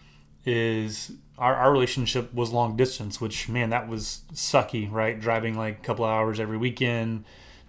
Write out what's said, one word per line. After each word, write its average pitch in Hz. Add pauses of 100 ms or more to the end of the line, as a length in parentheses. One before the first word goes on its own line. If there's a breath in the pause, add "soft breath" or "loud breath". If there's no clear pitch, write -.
(460 soft breath)
is 113 (260)
our, 127
our 127
relationship 123
was 120
long 117
distance, 120
which, 107
man, 117
that 117
was 110 (100)
sucky, 113
right? 110
Driving, 113
like, 110
a -
couple 117
hours 110
every 110
weekend 117 (440 loud breath)